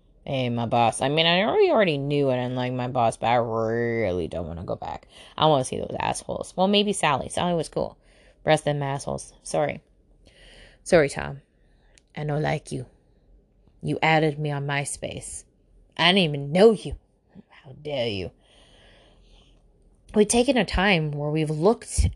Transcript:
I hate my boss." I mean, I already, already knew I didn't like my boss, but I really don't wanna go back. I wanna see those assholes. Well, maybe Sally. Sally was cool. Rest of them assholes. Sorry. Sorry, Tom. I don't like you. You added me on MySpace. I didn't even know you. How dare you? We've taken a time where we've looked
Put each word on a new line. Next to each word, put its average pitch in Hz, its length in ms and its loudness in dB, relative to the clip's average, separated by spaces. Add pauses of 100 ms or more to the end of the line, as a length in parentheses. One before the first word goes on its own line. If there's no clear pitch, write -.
(260)
I - 40 -12
hate 127 200 -2
my 120 160 -2
boss." 117 360 2
I 135 80 0
mean, 160 160 2
I 175 180 4
already, 370 260 2
already 196 280 2
knew 143 320 0
I 127 60 2
didn't 123 200 -4
like 127 180 -4
my 127 140 -4
boss, 120 300 0
but 113 100 -2
I 120 80 4
really 113 920 0
don't 82 200 -6
wanna 82 160 -10
go - 120 -6
back. - 320 -12 (300)
I 156 100 4
wanna 139 180 4
see - 120 -8
those - 220 -6
assholes. - 560 -6
Well, 185 120 0
maybe 202 260 2
Sally. 139 360 -2
Sally 175 240 -2
was 160 160 -4
cool. - 280 -6 (480)
Rest 151 160 4
of - 40 -6 (100)
them 143 80 -4
assholes. 139 500 -6 (100)
Sorry. 151 380 -4 (1040)
Sorry, 151 260 4
Tom. 143 320 -10 (760)
I 151 80 -10
don't 151 180 -2
like 147 300 -4
you. 131 140 -8 (960)
You 151 200 -4
added 156 380 2
me 151 120 -4
on 139 160 -6
MySpace. - 760 -8 (540)
I 170 160 4
didn't 196 100 4
even 143 280 -4
know 196 200 8
you. 160 240 -4 (540)
How - 320 -20
dare 143 260 -4
you? 95 240 -6 (1800)
We've 214 120 6
taken 247 300 4
a 202 80 2
time 175 460 2
where 147 180 -4
we've 151 200 0
looked 170 680 2